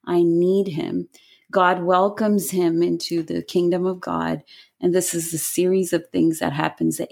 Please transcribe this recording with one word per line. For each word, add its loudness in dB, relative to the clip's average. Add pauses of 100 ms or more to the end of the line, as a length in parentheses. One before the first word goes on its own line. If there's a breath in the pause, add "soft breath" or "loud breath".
I 2
need 2
him." -4 (440 soft breath)
God 2
welcomes 2
him 2
into -2
the -6
kingdom 0
of -2
God. -4 (380 loud breath)
And 2
this 0
is -4
the -4
series 0
of -2
things 0
that -2
happens, -4
the -8